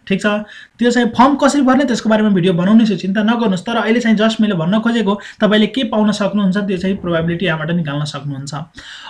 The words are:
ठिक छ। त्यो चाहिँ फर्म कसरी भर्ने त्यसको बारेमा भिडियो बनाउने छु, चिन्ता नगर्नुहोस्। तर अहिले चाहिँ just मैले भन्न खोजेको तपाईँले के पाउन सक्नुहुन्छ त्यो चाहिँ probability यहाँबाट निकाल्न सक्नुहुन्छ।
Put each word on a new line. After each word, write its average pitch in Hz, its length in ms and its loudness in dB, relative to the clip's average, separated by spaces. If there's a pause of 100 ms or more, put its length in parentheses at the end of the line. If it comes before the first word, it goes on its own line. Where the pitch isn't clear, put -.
ठिक 190 160 -2
छ। 214 40 -2 (520)
त्यो 240 120 2
चाहिँ 240 180 2
फर्म 277 280 4
कसरी 277 260 2
भर्ने 262 220 4
त्यसको 226 240 -2
बारेमा 214 200 2
भिडियो 185 240 2
बनाउने 208 340 4
छु, 202 100 0
चिन्ता 190 260 -2
नगर्नुहोस्। 220 440 0
तर 233 100 -4
अहिले 226 240 0
चाहिँ 220 160 2
just 220 240 2
मैले 214 140 0
भन्न 180 260 0
खोजेको 220 400 0 (200)
तपाईँले 214 260 4
के 262 180 -4
पाउन 214 280 0
सक्नुहुन्छ 202 440 0
त्यो 202 200 -2
चाहिँ 190 200 -2
probability 170 500 -2
यहाँबाट 156 240 -4
निकाल्न 147 340 -2
सक्नुहुन्छ। 139 500 -8 (560)